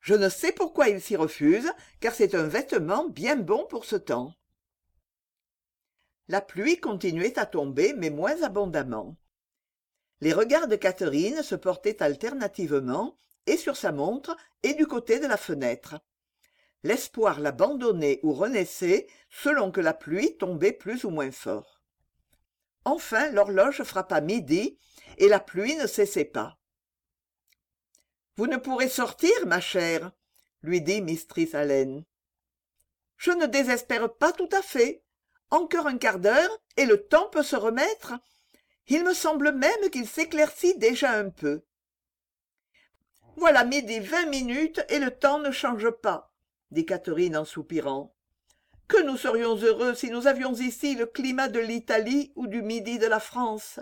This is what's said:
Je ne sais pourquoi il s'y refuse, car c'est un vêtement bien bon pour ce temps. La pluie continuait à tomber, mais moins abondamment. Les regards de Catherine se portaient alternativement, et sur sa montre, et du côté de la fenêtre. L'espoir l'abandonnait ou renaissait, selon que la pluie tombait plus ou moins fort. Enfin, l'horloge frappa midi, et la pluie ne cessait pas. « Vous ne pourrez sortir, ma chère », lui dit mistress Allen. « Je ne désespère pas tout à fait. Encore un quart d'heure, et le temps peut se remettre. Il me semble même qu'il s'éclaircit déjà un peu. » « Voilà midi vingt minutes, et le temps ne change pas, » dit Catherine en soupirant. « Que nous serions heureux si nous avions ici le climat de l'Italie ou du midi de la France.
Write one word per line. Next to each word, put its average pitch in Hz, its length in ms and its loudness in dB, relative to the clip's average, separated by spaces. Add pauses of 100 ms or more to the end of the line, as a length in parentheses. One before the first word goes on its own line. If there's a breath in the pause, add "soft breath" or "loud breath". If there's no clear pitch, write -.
Je 196 120 2
ne 196 160 4
sais - 220 -2
pourquoi 320 360 2
il 208 100 2
s'y 233 160 -6
refuse, 160 560 2 (300 loud breath)
car 226 140 -2
c'est 196 200 2
un 165 100 2
vêtement 202 640 -2
bien 247 300 -2
bon 220 300 -2
pour - 180 -10
ce 214 120 -4
temps. 127 360 -4 (2000)
La 196 120 0
pluie 247 400 -2
continuait 190 580 -2
à 214 60 0
tomber, 147 480 0
mais 180 160 -4
moins 202 340 -2
abondamment. 160 760 -6 (1040)
Les 156 100 2
regards 247 360 4
de 214 80 2
Catherine 185 680 0
se 208 120 -4
portaient 185 480 -4
alternativement, 175 1120 -2 (300)
et 294 140 2
sur 277 180 -4
sa 175 160 -4
montre, 220 460 -4 (240 loud breath)
et 269 100 0
du 302 140 2
côté 233 340 0
de 294 60 -2
la 226 100 0
fenêtre. 139 600 -6 (840)
L'espoir 214 560 0
l'abandonnait 165 840 0
ou 156 100 2
renaissait, 190 720 0 (220 soft breath)
selon 277 420 0
que 180 120 -2
la 160 100 2
pluie 185 460 -2
tombait 185 340 0
plus 233 320 -8
ou 202 60 -4
moins 147 200 -4
fort. - 520 -10 (1040)
Enfin, 277 460 0
l'horloge 202 500 4
frappa 185 400 -2
midi, 180 560 -2 (400 loud breath)
et 202 100 8
la 208 120 6
pluie 220 360 -4
ne 277 100 -2
cessait 196 380 0
pas. « - 320 -8 (1800)
Vous 233 60 0
ne 277 100 -2
pourrez 254 320 -2
sortir, 320 460 2 (100)
ma 180 160 0
chère », 170 520 -2 (500)
lui 175 180 0
dit 190 220 -2
mistress 160 520 -4
Allen. « 139 500 0 (1120)
Je 349 140 0
ne 349 120 2
désespère 254 680 0
pas 330 180 2
tout 349 200 -4
à 381 100 2
fait. 262 400 0 (480)
Encore 330 360 2
un 254 120 -2
quart 190 200 0
d'heure, 247 320 4 (280)
et 269 80 4
le 208 200 6
temps 349 220 4
peut 302 140 0
se 285 140 -2
remettre. 240 580 -2 (720)
Il 320 180 2
me 359 80 2
semble 302 400 2
même 359 380 2
qu'il 240 180 -6
s'éclaircit 320 680 2
déjà 247 340 2
un 208 160 0
peu. » « 151 360 -4 (1700 soft breath)
Voilà 294 280 6
midi 240 360 -2
vingt 320 260 0
minutes, 277 600 -2
et 294 120 0
le 262 100 0
temps 285 300 2
ne 285 100 -2
change 233 400 0
pas, » - 420 -4 (380)
dit 160 160 -2
Catherine 165 500 -2
en 156 80 0
soupirant. « 143 680 -6 (760)
Que 415 140 6
nous 269 160 -2
serions 233 380 0
heureux 233 380 2
si 240 140 -6
nous 240 200 2
avions 262 260 0
ici 254 400 -4
le 233 100 -2
climat 254 440 -2
de 226 120 -2
l'Italie 226 760 -2
ou 247 100 -6
du 214 160 -6
midi 226 360 -6
de 220 80 2
la 220 140 2
France. 220 600 -6